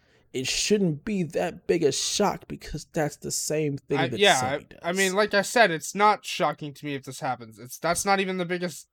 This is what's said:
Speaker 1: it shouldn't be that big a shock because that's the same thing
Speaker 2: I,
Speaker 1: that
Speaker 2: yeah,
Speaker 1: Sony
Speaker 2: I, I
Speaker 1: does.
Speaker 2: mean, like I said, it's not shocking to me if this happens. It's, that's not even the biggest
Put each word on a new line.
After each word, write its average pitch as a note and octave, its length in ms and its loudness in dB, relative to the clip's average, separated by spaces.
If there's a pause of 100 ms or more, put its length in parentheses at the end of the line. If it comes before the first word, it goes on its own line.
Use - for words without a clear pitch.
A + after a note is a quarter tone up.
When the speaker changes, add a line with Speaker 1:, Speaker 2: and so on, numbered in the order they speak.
(320)
Speaker 1:
it C3 160 -4
shouldn't F#3+ 580 0
be G3+ 160 -2
that - 460 -4
big F3 160 2
a C#3 80 4
shock - 560 -2
because - 460 -10
that's D3+ 240 -2
the - 120 -10
same D3+ 480 -2
thing - 220 -2
Speaker 2:
I, E3 80 2
Speaker 1:
that F3 120 -4
Speaker 2:
yeah, F3 220 6
Speaker 1:
Sony C3+ 240 -4 (160)
Speaker 2:
I, E3+ 80 -4
I - 20 -2
Speaker 1:
does. F#3 60 -2
Speaker 2:
mean, F#3+ 160 2
like G#3 220 2
I G3 80 4
said, A3 260 4
it's D#3+ 240 -4
not G#3 320 4
shocking D3+ 480 -2
to D3 120 -14
me C#3+ 100 -4
if C3+ 80 -10
this - 160 -14
happens. A#2 400 -6
It's, B2 180 -16
that's E3+ 280 0
not G3 140 4
even F#3+ 200 -2
the F3 60 -2
biggest F3 480 -6